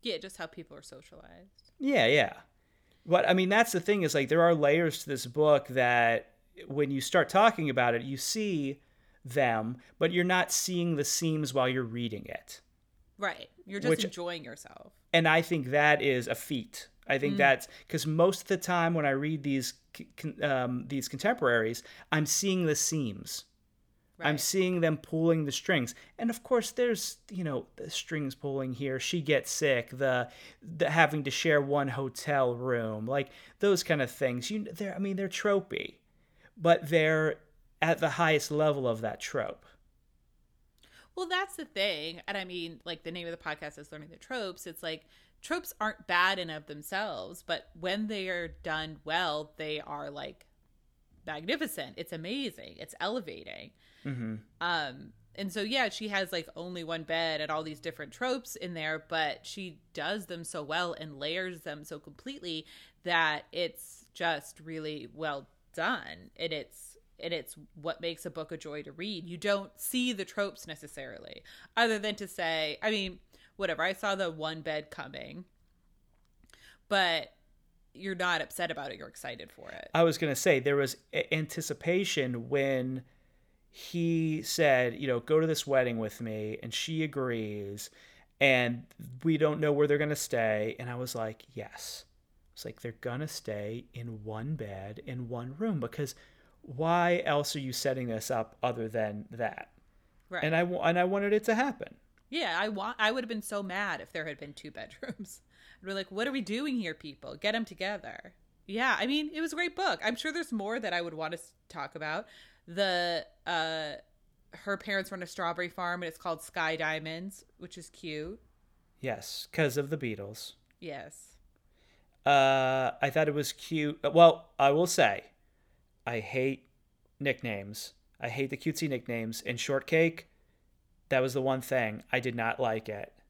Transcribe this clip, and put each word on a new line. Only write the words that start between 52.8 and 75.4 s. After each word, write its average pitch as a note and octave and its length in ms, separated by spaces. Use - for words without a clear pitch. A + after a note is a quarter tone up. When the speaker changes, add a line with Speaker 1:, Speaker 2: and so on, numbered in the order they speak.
Speaker 1:
elevating. - 720
Speaker 2:
Mm-hmm. A#2+ 320
Speaker 1:
Um, C#3+ 520
and F#3+ 180
so, G#3+ 80
yeah, A3+ 280
she G#3+ 200
has, G3 240
like, E3+ 240
only F3 260
one E3 200
bed E3 380
and D3+ 100
all D#3 120
these D3+ 180
different D#3 320
tropes B3+ 440
in F3 180
there, D#3 340
but D#3 360
she F#3 360
does F3+ 340
them E3+ 180
so D#3 180
well E3 320
and D3+ 240
layers E3+ 440
them D3 220
so D3+ 140
completely E3 680
that E3 500
it's - 600
just E3 460
really D#3 520
well D3 360
done. D#3+ 640
And E3 160
it's, - 440
and E3+ 140
it's D3 220
what D#3 260
makes E3+ 240
a F3 60
book D#3 220
a E3 40
joy D3+ 280
to - 80
read. F3+ 360
You F3 80
don't G3 420
see B3 340
the G3 120
tropes - 420
necessarily, C3+ 760
other A3+ 220
than G#3 160
to G#3 140
say, D#3+ 520
I A3 100
mean, G3 280
whatever, E3 260
I F#3 100
saw G3 220
the F#3+ 160
one D#3+ 320
bed D3+ 280
coming, - 540